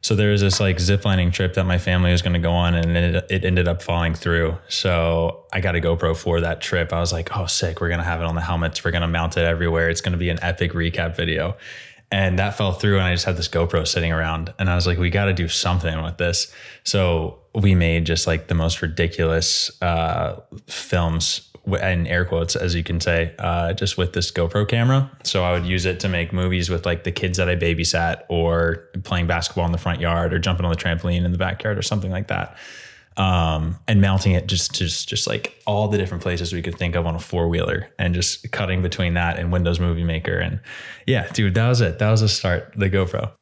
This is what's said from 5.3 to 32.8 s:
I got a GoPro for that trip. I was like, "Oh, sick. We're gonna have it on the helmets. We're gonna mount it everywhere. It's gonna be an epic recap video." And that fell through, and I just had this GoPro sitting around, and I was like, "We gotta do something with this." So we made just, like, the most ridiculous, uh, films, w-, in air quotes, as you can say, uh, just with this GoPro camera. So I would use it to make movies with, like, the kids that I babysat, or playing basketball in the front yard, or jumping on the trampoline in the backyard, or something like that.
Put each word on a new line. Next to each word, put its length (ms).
I 80
got 160
a 20
GoPro 340
for 280
that 180
trip. 320
I 80
was 140
like, 240
"Oh, 80
sick. 340
We're 80
gonna 160
have 160
it 60
on 100
the 60
helmets. 420
We're 80
gonna 160
mount 300
it 80
everywhere. 420
It's 140
gonna 160
be 120
an 120
epic 320
recap 420
video." 400
And 260
that 200
fell 160
through, 240
and 80
I 80
just 100
had 140
this 100
GoPro 400
sitting 240
around, 480
and 100
I 60
was 100
like, 120
"We 120
gotta 220
do 160
something 560
with 140
this." 340
So 560
we 180
made 320
just, 220
like, 220
the 60
most 260
ridiculous, 920
uh, 600
films, 840
w-, 160
in 260
air 180
quotes, 300
as 200
you 80
can 160
say, 380
uh, 360
just 220
with 180
this 180
GoPro 360
camera. 420
So 200
I 100
would 120
use 200
it 140
to 100
make 240
movies 380
with, 140
like, 180
the 80
kids 260
that 100
I 80
babysat, 720
or 640
playing 240
basketball 400
in 40
the 60
front 240
yard, 320
or 60
jumping 260
on 60
the 60
trampoline 460
in 80
the 60
backyard, 400
or 60
something 280
like 180
that. 280